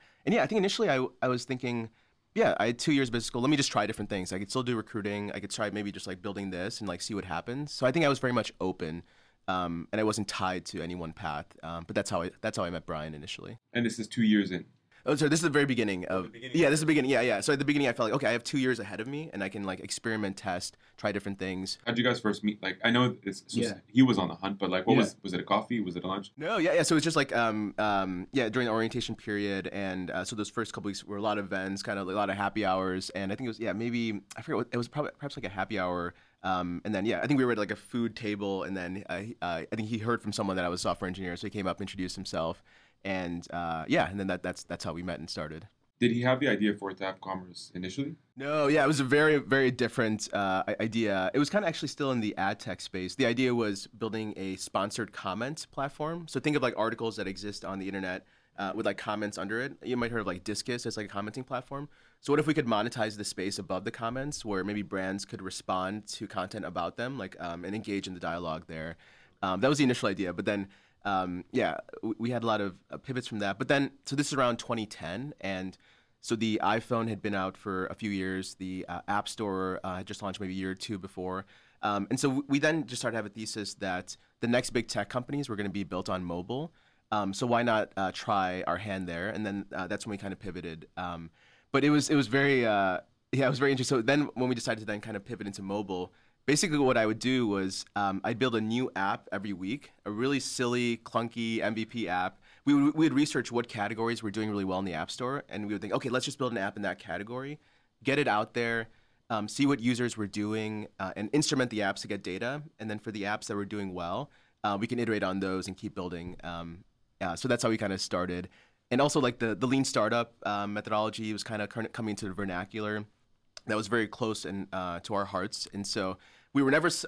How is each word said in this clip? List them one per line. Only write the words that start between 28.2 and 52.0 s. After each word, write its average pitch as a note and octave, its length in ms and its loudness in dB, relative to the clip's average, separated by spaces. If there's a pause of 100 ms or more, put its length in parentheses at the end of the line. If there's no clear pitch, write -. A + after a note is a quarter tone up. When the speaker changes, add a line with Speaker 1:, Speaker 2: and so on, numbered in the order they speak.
Speaker 1:
yeah, B2 160 2
during B2 160 2
the A2+ 80 2
orientation A2+ 420 0
period, G2+ 600 -2
and, F#2 360 -4
uh, F2+ 140 -2
so A2 120 -8
those G#2 120 -2
first - 240 -4
couple G#2 160 -6
weeks G2 160 -6
were G2+ 140 -8
a G2+ 40 -6
lot G#2+ 140 2
of G#2 80 -2
events, F#2+ 380 -4
kind G2+ 160 -4
of F#2 100 -4
a F#2+ 40 -2
lot G2+ 180 2
of F#2+ 60 0
happy G2+ 280 0
hours, F#2+ 460 0
and F#2+ 200 -4
I G2+ 40 -2
think C3 100 -6
it A#2+ 60 -4
was, A2 100 -8
yeah, G#2 140 -2
maybe, A#2 480 -2 (160)
I - 20 -10
forget C3+ 160 -4
what, G#2+ 160 0
it A#2+ 60 0
was A#2+ 100 -2
probably D3 300 -4
perhaps, C#3+ 180 -10
like, A#2 80 -8
a G2 60 -4
happy G2+ 280 -2
hour, F2 360 0 (300)
um, F2+ 420 0
and G#2+ 80 0
then, F#2+ 100 0
yeah, G#2+ 180 2
I A2+ 40 2
think C#3+ 100 4
we C3 80 6
were B2 80 4
at, G#2+ 60 0
like, G#2 120 0
a G#2 60 -4
food A#2 400 -2
table, G2+ 460 -2
and F#2 120 -4
then, F#2 360 -6
uh, F2 80 -2
he, A2 240 -8
uh, E2+ 280 -2
I A2 60 -4
think A2 120 -2
he A#2 100 -2
heard A2+ 240 0
from G#2 100 -4
someone G2 240 0
that F2+ 80 2
I F2 60 0
was F2+ 100 -2
a - 40 -4
software F#2+ 240 -2
engineer, F2+ 280 -4
so G#2 100 -6
he G2 40 -6
came G2+ 160 -2
up, F2+ 160 -2
introduced F#2 340 -6
himself. F2 460 -4 (440)
And, F2 460 -2
uh, E2 340 -4
yeah, B2+ 220 2
and G2 100 -6
then F#2+ 100 -2
that, F2+ 140 -2
that's, F2+ 200 -6
that's - 200 -8
how E2 120 -6
we F2 80 -8
met F2 160 -6
and D#2+ 100 -10
started. D#2+ 400 -8 (320)
Speaker 2:
Did A#2+ 120 6
he A#2+ 100 0
have B2+ 180 4
the C#3+ 80 2
idea G#2 260 4
for G2 200 -6
Tap F#2+ 260 -6
Commerce F#2 540 -10
initially? F#2 420 -6 (180)
Speaker 1:
No, C#3+ 320 0
yeah, D3 160 6
it C3+ 40 6
was D3+ 120 4
a C3+ 60 4
very, D3 320 6
very B2+ 340 4
different, A2+ 640 0
uh, F#2+ 340 2
i-, G#2 140 -2
idea. G#2 540 2
It C3 40 2
was C#3+ 120 2
kinda G3+ 180 2
actually D#3 200 -4
still C#3 240 0